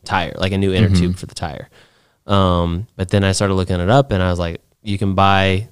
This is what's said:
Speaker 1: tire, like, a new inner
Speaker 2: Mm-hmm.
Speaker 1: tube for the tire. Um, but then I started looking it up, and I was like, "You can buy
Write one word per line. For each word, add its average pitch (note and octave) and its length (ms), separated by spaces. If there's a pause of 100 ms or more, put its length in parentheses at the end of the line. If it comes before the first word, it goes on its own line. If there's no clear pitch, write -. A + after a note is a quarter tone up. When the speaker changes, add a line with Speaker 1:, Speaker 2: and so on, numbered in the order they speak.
Speaker 1:
tire, F#2 320
like, F#2+ 160
a G2 60
new G2 140
inner F#2+ 160
Speaker 2:
Mm-hmm. F#2 140
Speaker 1:
tube F2+ 140
for - 100
the - 80
tire. - 340 (580)
Um, F2+ 600 (100)
but F#2+ 140
then G2+ 140
I F#2+ 80
started G2 220
looking F#2 260
it F2 80
up, C3+ 220
and F#2+ 120
I F#2 80
was F2 80
like, E2+ 220 (220)
"You G2+ 160
can G2 160
buy F#2+ 580